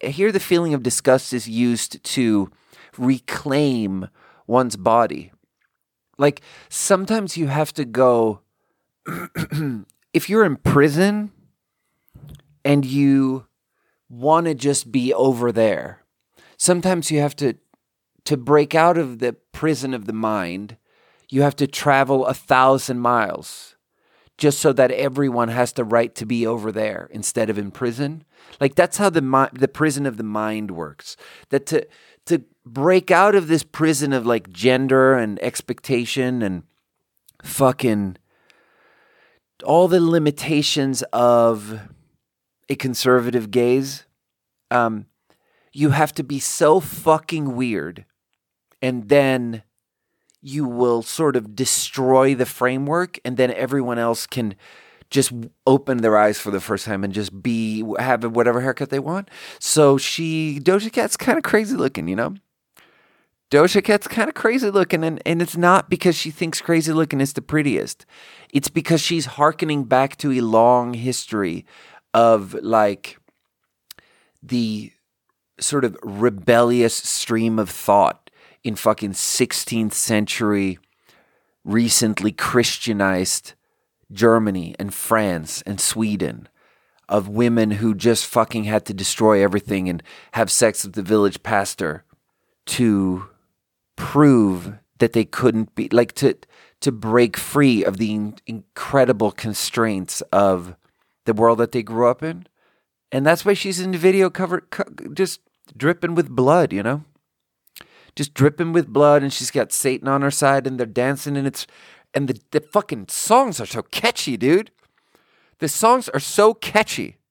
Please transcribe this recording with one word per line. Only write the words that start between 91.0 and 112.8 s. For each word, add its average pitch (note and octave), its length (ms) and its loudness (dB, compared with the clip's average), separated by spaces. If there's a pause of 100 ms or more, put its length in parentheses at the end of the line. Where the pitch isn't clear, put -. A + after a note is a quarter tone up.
village G2+ 420 0
pastor F#2+ 600 -4 (640)
to G2 640 0 (640)
prove G#2+ 840 2 (200)
that A#2 140 2
they A2+ 120 2
couldn't A2+ 520 -2
be, A2 140 -6
like, A2+ 240 2
to, C3+ 200 2 (460)
to C#3 100 -2
break A2+ 460 2
free B2+ 480 2
of G2 140 -2
the A2 140 -2
in-, G#2+ 220 -6 (120)
incredible A2 840 -2
constraints G#2+ 920 -4 (100)
of F#2 420 0 (500)
the A2+ 100 0
world A2+ 240 4
that A#2 120 0
they A#2+ 140 -4
grew A2+ 240 0
up B2+ 120 0
in. E3 260 -10 (640)
And C3+ 120 -2
that's E3 200 2
why G3+ 100 2
she's F#3+ 240 -4
in F#3 140 -4
the F3 60 -4
video F#3 300 4
cover, F3 340 -6
co-, - 220 -10 (300)
just - 260 -4 (360)
dripping E3 400 -2
with E3+ 120 0
blood, C3 440 2
you G2 100 -2
know? C#3 220 -4 (1120)
Just - 180 -8
dripping D3+ 400 2
with E3+ 160 0
blood, D3 340 4
and C#3 80 -4
she's B2+ 200 -8
got A#2 220 -2
Satan C3 360 -2
on C#3 140 0
her C#3 80 0
side, C#3 360 0
and C3 120 -6
they're B2 80 -4
dancing, C3+ 500 -4
and C#3 100 -4
it's, - 200 -8 (480)
and C#3 140 -2
the, B2 120 -6 (100)
the D3+ 100 -2
fucking C#3+ 480 -4